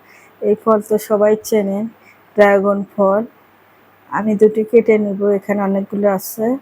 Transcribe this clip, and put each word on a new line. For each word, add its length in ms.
এই 140
ফল 300
তো 100
সবাই 240
চেনেন, 420
ড্রাগন 420
ফল। 320
আমি 280
দুটি 260
কেটে 340
নিব, 220
এখানে 240
অনেকগুলো 480
আছে, 360